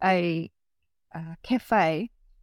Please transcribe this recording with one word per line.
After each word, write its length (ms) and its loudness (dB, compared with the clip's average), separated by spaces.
a, 480 0
uh, 280 -14
cafe 680 0